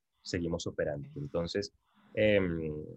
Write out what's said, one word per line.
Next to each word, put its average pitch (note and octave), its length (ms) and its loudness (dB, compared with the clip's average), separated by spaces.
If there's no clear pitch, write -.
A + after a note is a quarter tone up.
seguimos E2+ 460 -2
operando. D2 480 -4
Entonces, E2+ 580 -2
em, F2+ 600 4